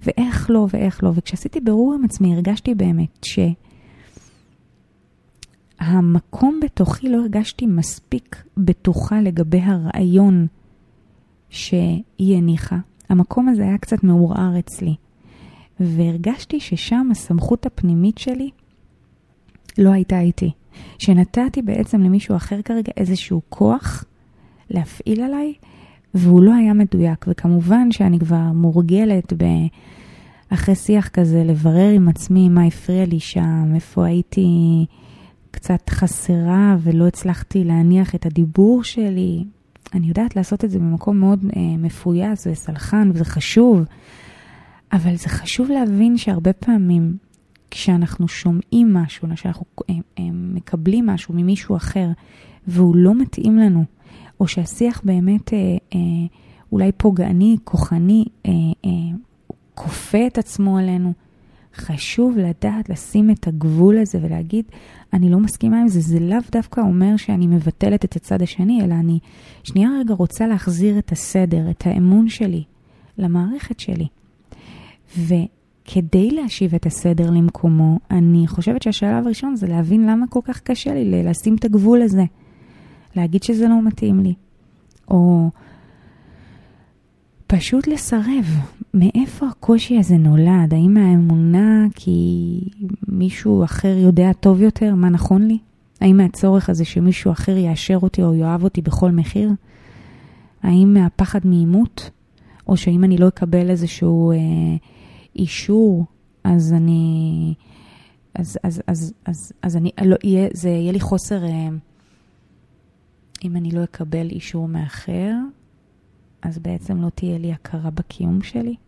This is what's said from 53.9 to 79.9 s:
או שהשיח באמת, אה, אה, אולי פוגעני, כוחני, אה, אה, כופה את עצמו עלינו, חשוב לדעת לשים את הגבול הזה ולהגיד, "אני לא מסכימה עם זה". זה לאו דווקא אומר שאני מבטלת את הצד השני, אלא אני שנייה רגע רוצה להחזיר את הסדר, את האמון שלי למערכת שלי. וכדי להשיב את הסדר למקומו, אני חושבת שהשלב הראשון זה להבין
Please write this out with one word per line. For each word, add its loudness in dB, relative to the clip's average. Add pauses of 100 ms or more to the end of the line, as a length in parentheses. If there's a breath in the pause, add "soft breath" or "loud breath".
או 2
שהשיח -4
באמת, 0
אה, -2 (380)
אה, 0 (720 soft breath)
אולי 2
פוגעני, 2
כוחני, 0 (200)
אה, -2 (340)
אה, -2 (840)
כופה -4
את -4
עצמו -2
עלינו, -2 (640 soft breath)
חשוב -4
לדעת -4
לשים 0
את 0
הגבול 2
הזה -2
ולהגיד, -6 (480 loud breath)
"אני 2
לא 4
מסכימה 0
עם 4
זה". 2
זה 0
לאו 0 (140)
דווקא -4
אומר 2
שאני -2
מבטלת 0
את -6
הצד -4
השני, -2
אלא 0
אני 0 (440 loud breath)
שנייה 0 (100)
רגע -2
רוצה -2
להחזיר -2
את -4
הסדר, -2
את -4
האמון 4
שלי -4 (540 soft breath)
למערכת -4
שלי. -6 (1080 loud breath)
וכדי -2
להשיב -2
את -2
הסדר 0
למקומו, 2 (120)
אני 4
חושבת -4
שהשלב -2
הראשון -4
זה -6
להבין 0